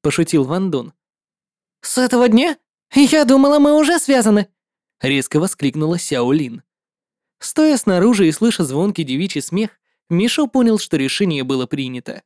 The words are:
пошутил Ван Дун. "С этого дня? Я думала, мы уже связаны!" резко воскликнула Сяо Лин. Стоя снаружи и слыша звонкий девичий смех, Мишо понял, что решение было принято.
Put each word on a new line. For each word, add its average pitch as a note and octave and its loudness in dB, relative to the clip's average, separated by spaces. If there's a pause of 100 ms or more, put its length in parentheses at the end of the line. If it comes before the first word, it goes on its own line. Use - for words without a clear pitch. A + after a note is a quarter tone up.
пошутил D#3 0
Ван F3 -4
Дун. B2+ -8 (840)
"С - -8
этого B3 2
дня? C4+ 2 (340)
Я D4 4
думала, C4+ 4
мы D4 4
уже D#4 2
связаны!" G#3+ 2 (540)
резко C#3 0
воскликнула D#3 -2
Сяо B2+ -2
Лин. C#3 -4 (760)
Стоя D#4 0
снаружи G3 2
и D#3 0
слыша G#3+ -2
звонкий D#3+ -4
девичий C#3+ -6
смех, G#3 -6 (300)
Мишо A3+ 0
понял, A#3 2
что - -6
решение C#3+ -2
было C3 -4
принято. B2+ -10